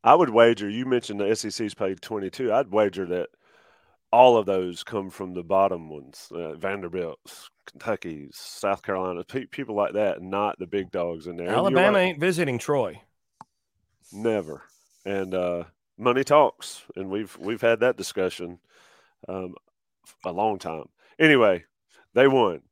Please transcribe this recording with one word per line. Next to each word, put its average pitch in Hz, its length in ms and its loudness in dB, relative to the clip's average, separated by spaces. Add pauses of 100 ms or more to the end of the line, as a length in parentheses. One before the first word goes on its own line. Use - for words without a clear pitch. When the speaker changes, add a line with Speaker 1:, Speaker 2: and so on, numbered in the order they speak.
Speaker 1:
I 120 100 10
would 165 160 4
wager, 113 380 6
you 120 180 -6
mentioned 113 340 -2
the 101 100 0
S 113 140 0
E 107 60 -6
C's 107 240 -6
played 95 260 -6
twenty-two. 107 520 -6
I'd 117 180 0
wager 98 360 0
that 87 220 -4 (800)
all 120 260 8
of 104 100 2
those 92 360 -4
come 98 280 -8
from 92 240 -12
the 87 80 -8
bottom 92 460 0
ones, 71 460 -18
uh, 82 200 -8
Vanderbilt's, 90 960 -8 (160)
Kentucky's, 80 720 -8
South - 460 -6
Carolina, 92 420 -6
pe-, 131 220 -10
people 127 280 -12
like 101 200 -2
that, 101 280 0
not 98 360 -4
the 90 80 -8
big 95 240 -6
dogs 85 360 -6
in 87 100 -12
there. 85 100 -8
And 98 80 -4
you're 131 60 2
Speaker 2:
Alabama 196 380 2
Speaker 1:
right. 185 60 4
Speaker 2:
ain't 165 160 -4
visiting 160 380 -2
Troy. 113 420 -2 (1120)
Speaker 1:
Never. 98 500 -4 (440)
And, 95 280 -6
uh, 87 300 -4 (320)
money 123 280 0
talks, - 580 2 (120)
and 95 140 -10
we've, 101 300 -8
we've 104 240 -6
had 117 180 2
that 123 160 2
discussion, 90 640 -6 (680)
um, 92 260 -10 (720)
a 90 60 -6
long 101 260 -2
time. 82 320 -10 (280)
Anyway, 120 460 6 (480)
they 135 160 6
won. 110 320 2 (120)